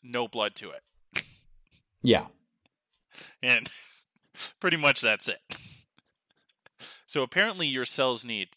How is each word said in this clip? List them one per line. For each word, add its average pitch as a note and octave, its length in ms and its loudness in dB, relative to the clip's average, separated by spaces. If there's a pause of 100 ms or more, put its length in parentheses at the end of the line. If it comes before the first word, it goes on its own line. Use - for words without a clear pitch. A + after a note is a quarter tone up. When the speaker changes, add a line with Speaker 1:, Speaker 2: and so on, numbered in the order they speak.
Speaker 1:
no B2 240 -2
blood G#2 300 -2
to G2 140 -12
it. - 120 -14 (320)
<laughs> - 880 -14
Speaker 2:
Yeah. A2 240 4 (1120)
Speaker 1:
And B2 300 2 (440)
<laughs> - 460 -16
pretty E3+ 160 2
much C#3+ 240 4
that's A2 280 2
it. G#2 100 -4 (100)
<laughs> - 100 -10 (1500)
So C#3 160 -2
apparently F#3 460 0
your C3 160 0
cells B2 400 0
need A2 320 -6